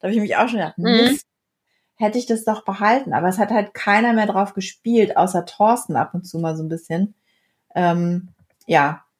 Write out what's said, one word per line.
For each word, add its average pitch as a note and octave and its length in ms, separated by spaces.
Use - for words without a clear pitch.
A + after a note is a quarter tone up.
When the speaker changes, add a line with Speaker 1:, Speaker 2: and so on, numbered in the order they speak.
Speaker 1:
Da F3+ 80
hab G#3 60
ich A3+ 80
mich G#3 140
auch A#3+ 120
schon A#3 100
gedacht, E3 200
Speaker 2:
Mhm. E3+ 120
Speaker 1:
Mist, A#3+ 360
hätte G#3+ 220
ich B3 80
das A3 180
doch G#3+ 200
behalten. G#3 480
Aber D#3 160
es F#3 100
hat G#3+ 120
halt A#3 240
keiner A3 400
mehr G#3+ 120
drauf G3 280
gespielt, G#3+ 600
außer F3+ 300
Thorsten G#3+ 500
ab C3 180
und F3 120
zu - 120
mal D#3+ 180
so D#3+ 60
ein D#3+ 60
bisschen. E3 460
Ähm, F3 540
ja, D3+ 320